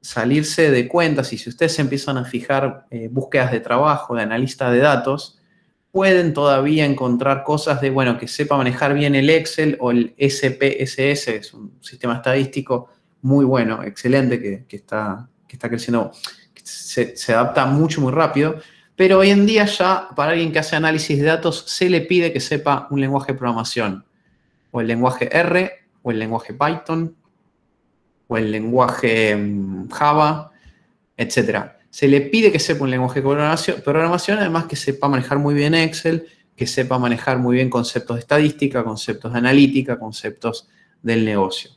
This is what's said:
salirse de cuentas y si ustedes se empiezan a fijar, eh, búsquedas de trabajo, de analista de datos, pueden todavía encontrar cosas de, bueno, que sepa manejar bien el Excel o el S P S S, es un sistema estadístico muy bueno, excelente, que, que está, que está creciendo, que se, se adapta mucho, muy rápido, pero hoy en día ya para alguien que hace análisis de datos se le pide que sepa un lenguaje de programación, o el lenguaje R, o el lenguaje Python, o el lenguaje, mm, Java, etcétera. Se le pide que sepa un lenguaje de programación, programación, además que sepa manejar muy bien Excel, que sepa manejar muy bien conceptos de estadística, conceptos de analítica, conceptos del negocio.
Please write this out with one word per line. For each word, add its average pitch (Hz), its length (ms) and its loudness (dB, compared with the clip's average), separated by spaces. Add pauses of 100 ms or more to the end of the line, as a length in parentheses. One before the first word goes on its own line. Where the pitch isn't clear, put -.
salirse 151 680 2
de 123 160 4
cuentas 151 460 0
y 120 60 -8
si - 120 -12
ustedes 160 240 -2
se 156 80 -2
empiezan 135 360 -2
a 123 60 -4
fijar, 135 640 -4
eh, 117 220 -10
búsquedas 131 400 0
de 117 100 -2
trabajo, 139 540 0
de 117 80 -2
analista 123 480 -2
de 120 80 4
datos, 139 640 0 (500)
pueden 185 420 4
todavía 143 540 4
encontrar 131 560 0
cosas 151 380 -2
de, 135 100 0
bueno, 127 260 0
que 120 120 -10
sepa 143 280 -2
manejar 131 380 0
bien 143 220 2
el 135 120 2
Excel 160 520 2
o 123 100 0
el 120 260 0
S 139 360 0
P 135 300 0
S 135 280 -2
S, 143 260 -4
es 104 160 -14
un 104 280 -18
sistema 123 340 -6
estadístico 131 760 -2 (320)
muy 139 220 4
bueno, 120 380 0
excelente, 123 580 0
que, 98 260 -8
que - 100 -18
está, 107 520 -6 (200)
que - 80 -20
está 123 120 -8
creciendo, 117 440 -2 (420)
que - 100 -20
se, - 520 -6
se - 160 -4
adapta 127 320 2
mucho, 151 380 2
muy 127 100 0
rápido, 156 440 0 (380)
pero 190 260 6
hoy 196 100 6
en 202 160 6
día 214 180 4
ya 190 500 0
para 151 180 0
alguien 170 200 0
que 156 60 0
hace 156 180 -2
análisis 156 420 0
de 143 60 0
datos 160 420 0
se - 220 0
le 170 140 2
pide 170 300 2
que 127 80 -4
sepa 143 500 -2
un 139 100 -2
lenguaje 135 320 -2
de 131 60 -4
programación, 113 640 -4 (680)
o 120 120 -4
el 113 60 -4
lenguaje 120 460 0
R, 180 380 2 (300)
o 123 80 -6
el 113 80 -2
lenguaje 110 340 -6
Python, 160 640 -4 (1120)
o 117 100 -4
el 110 160 -2
lenguaje, 113 840 2
mm, 98 540 -4
Java, 151 640 0 (640)
etcétera. 110 640 -2 (120)
Se - 160 -2
le 139 140 6
pide 208 320 4
que 160 60 0
sepa 147 260 -2
un 131 60 -2
lenguaje 127 300 -2
de - 20 -4
programación, 151 600 0
programación, 170 560 0
además 165 280 -2
que 143 100 -8
sepa 139 320 -2
manejar 139 300 0
muy 143 160 0
bien 147 200 2
Excel, 165 520 -2 (280)
que 123 120 -4
sepa 127 320 -2
manejar 123 400 0
muy 123 180 2
bien 127 140 2
conceptos 120 460 -4
de 120 40 -6
estadística, 143 640 0
conceptos 110 480 -8
de 123 60 -2
analítica, 135 600 4
conceptos 110 720 -8 (340)
del 113 220 0
negocio. 101 520 -2